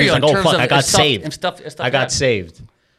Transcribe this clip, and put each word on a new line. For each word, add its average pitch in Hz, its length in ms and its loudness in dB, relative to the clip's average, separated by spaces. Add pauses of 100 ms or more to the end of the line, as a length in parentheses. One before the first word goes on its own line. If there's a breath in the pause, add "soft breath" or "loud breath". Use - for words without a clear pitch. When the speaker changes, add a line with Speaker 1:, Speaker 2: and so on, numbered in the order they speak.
Speaker 1:
material, 160 80 2
Speaker 2:
It's 139 60 0
like, - 0 -
Speaker 1:
in - 20 2
Speaker 2:
"Oh, 151 80 4
Speaker 1:
terms 190 140 2
Speaker 2:
fuck, 147 80 4
Speaker 1:
of 131 60 2
Speaker 2:
I 123 80 2
got 139 160 2
Speaker 1:
stuff, - 160 2
Speaker 2:
saved. 127 240 0
Speaker 1:
and 147 100 -10
stuff, - 260 -8
and - 120 -16
stuff, - 140 -8
Speaker 2:
I 127 40 -2
got 131 100 0
Speaker 1:
yeah. 131 80 -2
Speaker 2:
saved." 120 520 -4 (380)